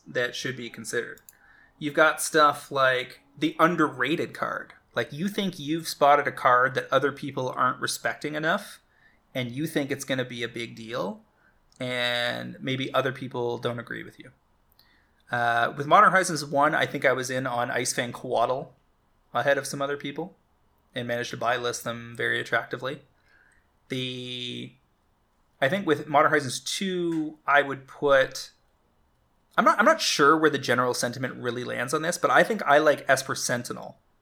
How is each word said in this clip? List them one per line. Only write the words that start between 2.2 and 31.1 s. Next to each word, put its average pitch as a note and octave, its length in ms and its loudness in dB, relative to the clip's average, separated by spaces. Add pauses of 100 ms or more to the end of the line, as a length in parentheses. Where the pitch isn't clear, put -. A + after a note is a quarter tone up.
stuff D3+ 500 2
like C3 480 0 (180)
the D#3+ 220 -2
underrated D3+ 720 0
card. - 400 -6 (220)
Like, A#2+ 160 -4
you D#3+ 160 -6
think G3 320 -4
you've D#3+ 300 -6
spotted C#3+ 360 4
a C3 60 -2
card B2+ 440 4
that A#2+ 140 -2
other C3+ 220 2
people C3 380 -6
aren't B2+ 320 -2
respecting C3 540 -4
enough, D#3+ 440 -4 (560)
and B2 160 -4
you D3 160 -4
think C#3+ 240 -4
it's C3+ 140 -6
gonna B2+ 200 -2
be A#2+ 180 -8
a A#2 60 -4
big A#2 260 -10
deal, C3+ 460 -8 (580)
and A#2+ 800 -4
maybe C3 340 -4
other C3 200 0
people B2 440 -6
don't A#2+ 220 -6
agree A2+ 240 -12
with - 160 -20
you. C3 120 -20 (1000)
Uh, A#2 460 2
with C#3+ 100 -6
Modern F#3 240 8
Horizons F3 320 0
one, D3 320 2
I C3 100 2
think C#3 200 -4
I C3 80 6
was B2+ 160 -2
in C3 180 -4
on B2 240 -2
Ice B2 220 -2
Fang A#2+ 180 -4
Coatl B2+ 600 -2 (600)
ahead C#3 240 2
of C3+ 80 -2
some C#3+ 160 -6
other C#3 140 -2
people C#3+ 400 -8 (580)
and A#2+ 140 -6
managed A#2+ 220 -4
to - 80 -8
buy A#2+ 180 0
list A#2+ 300 -4
them A2+ 320 -10
very A#2 240 -2
attractively. B2+ 640 -4 (840)
The, B2 840 -8 (880)
I C3+ 80 4
think G3 160 -2
with C#3+ 220 2
Modern D3+ 240 4
Horizons C3+ 280 0
two, E3+ 800 -4 (100)
I C#3+ 140 6
would C3+ 260 -6
put, - 640 2 (1040)
I'm F#3+ 80 4
not, D#4+ 160 6
I'm A3+ 60 4
not - 160 6
sure D3+ 360 6
where D#3 120 6
the C#3+ 80 2
general B2 360 2
sentiment B2 420 -4